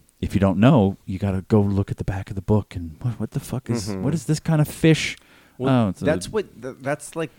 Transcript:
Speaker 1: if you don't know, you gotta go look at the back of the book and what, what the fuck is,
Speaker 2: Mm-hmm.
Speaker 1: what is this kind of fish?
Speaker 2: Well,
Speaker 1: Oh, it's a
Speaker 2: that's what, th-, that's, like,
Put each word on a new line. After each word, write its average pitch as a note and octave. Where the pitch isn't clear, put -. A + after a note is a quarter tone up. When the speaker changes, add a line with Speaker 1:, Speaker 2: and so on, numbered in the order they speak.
Speaker 1:
if -
you G2+
don't F#2+
know, G#2+
you F#2+
gotta F#2+
go G#2+
look G2+
at -
the -
back G2
of G2+
the F#2
book G#2+
and E2
what, A#2+
what G#2+
the C#3
fuck -
is, A2
Speaker 2:
Mm-hmm. F#2+
Speaker 1:
what C#3
is E3
this D#3
kind D#3+
of D3
fish? -
Speaker 2:
Well, B2+
Speaker 1:
Oh, -
it's -
a -
Speaker 2:
that's E3
what, G3
th-, B2
that's, D3
like, D#3+